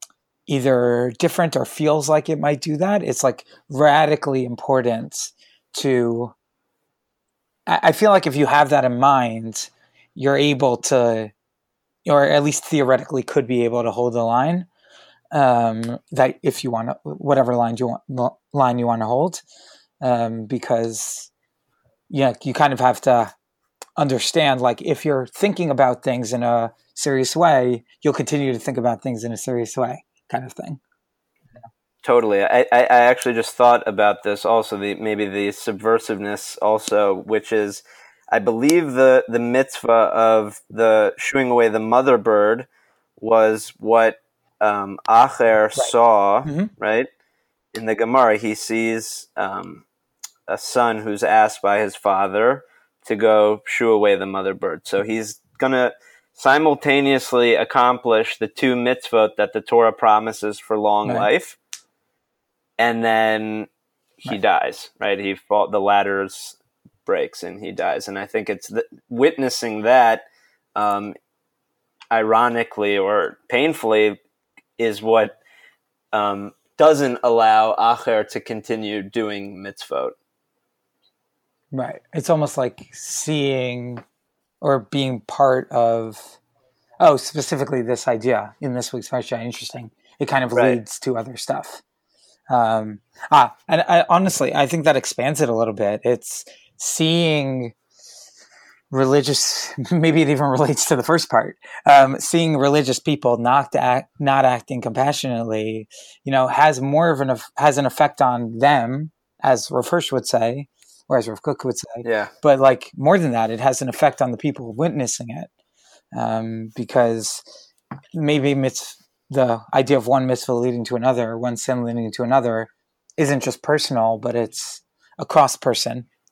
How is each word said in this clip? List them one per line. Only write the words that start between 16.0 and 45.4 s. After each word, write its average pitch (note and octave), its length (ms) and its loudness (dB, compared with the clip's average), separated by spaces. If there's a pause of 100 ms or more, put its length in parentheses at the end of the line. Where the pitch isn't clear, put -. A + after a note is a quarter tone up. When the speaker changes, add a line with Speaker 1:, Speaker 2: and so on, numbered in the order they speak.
Speaker 1:
that C3 320 0
if C3+ 200 -4
you C3+ 80 -4
wanna, A#2 320 -6
whatever C#3 520 0
line A#2 220 0
you B2 100 -2
want, A#2 200 -8
lo-, B2+ 300 -6 (160)
line B2 260 2
you A#2+ 60 -2
wanna A#2 220 -2
hold, C#3+ 340 -2 (600)
um, A#2 440 -2
because, A#2 840 -6 (800)
yeah, C3+ 240 0 (100)
you C3+ 100 -6
kind D3 180 2
of B2+ 80 -6
have B2+ 220 0
to A#2+ 320 2 (640)
understand, C3+ 640 0
like, A#2+ 220 0
if D3 200 -4
you're C3+ 220 -2
thinking F3+ 460 -2
about B2+ 320 2
things B2 280 -4
in B2 120 -4
a A#2 280 0 (220)
serious C3 420 -2
way, C3 480 2 (200)
you'll D3 100 2
continue C#3 400 -4
to A#2 60 -6
think C3 180 -6
about A#2 240 -2
things A#2 220 -8
in A#2 100 -6
a A#2 40 -10
serious A#2+ 380 -6
way, B2 300 -4 (240)
kind B2+ 160 -8
of - 80 -18
thing. D3+ 260 -14 (1200)
Speaker 2:
Totally. A2 400 2
I, A#2 160 4 (120)
I, B2 120 6
I - 40 4
actually B2 460 4
just A2+ 220 -4
thought A#2+ 320 6
about G#2 360 0
this G2+ 220 -4
also, A2 320 0
the, G2+ 180 -4
maybe G#2+ 320 -4
the G2+ 220 -4
subversiveness G#2 1120 -4
also, G#2 540 0
which G#2 360 -6
is, G#2 320 -2 (480)
I A2+ 80 2
believe C3+ 540 2
the, B2+ 340 6
the A#2 120 -2
mitzvah A#2+ 520 -2
of A2 800 2
the A2 480 2
shooing C3 320 -2
away A#2+ 200 4
the G#2+ 100 0
mother B2 380 2
bird G#2+ 500 2 (500)
was A2 520 2 (100)
what, A2+ 420 2 (400)
um, G2+ 460 -2
Acher A2+ 560 4